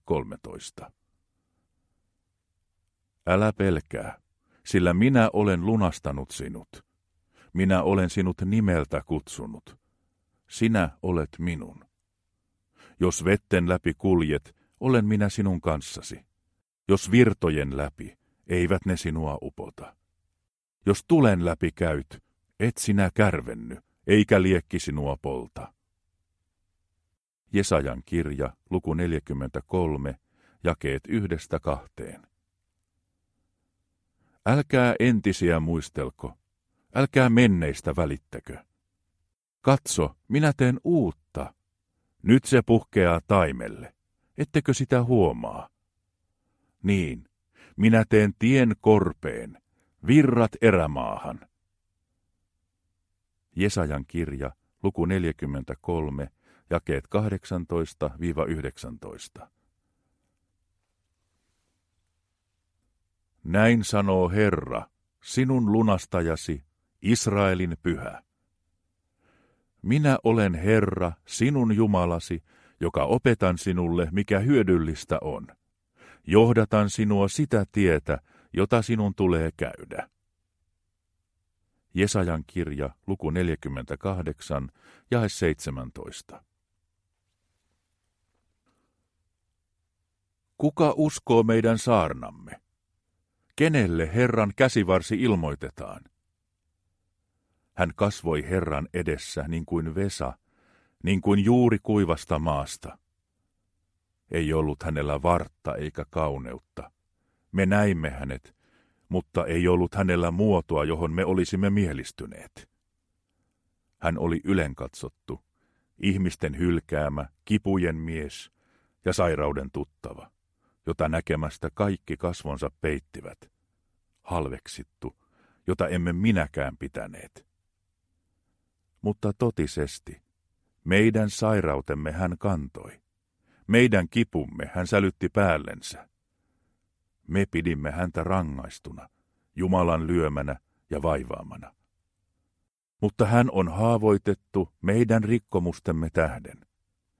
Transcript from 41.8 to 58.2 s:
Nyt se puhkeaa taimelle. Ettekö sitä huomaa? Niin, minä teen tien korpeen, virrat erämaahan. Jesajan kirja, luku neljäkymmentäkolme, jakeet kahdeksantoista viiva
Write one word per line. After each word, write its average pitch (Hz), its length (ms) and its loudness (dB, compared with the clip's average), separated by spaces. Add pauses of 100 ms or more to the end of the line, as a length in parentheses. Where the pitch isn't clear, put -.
Nyt 123 220 6
se 123 160 4
puhkeaa 92 680 2
taimelle. 67 680 0 (420)
Ettekö 143 360 0
sitä 123 300 2
huomaa? 76 680 0 (1120)
Niin, 90 460 -2 (480)
minä 113 320 6
teen 107 300 6
tien 120 420 4
korpeen, 80 760 2 (500)
virrat 123 440 6 (100)
erämaahan. 71 800 2 (2250)
Jesajan 80 520 0
kirja, 69 440 -6 (320)
luku 87 220 0
neljäkymmentäkolme, 73 1300 -4 (380)
jakeet 80 380 -4
kahdeksantoista 90 1120 -4
viiva 80 260 -2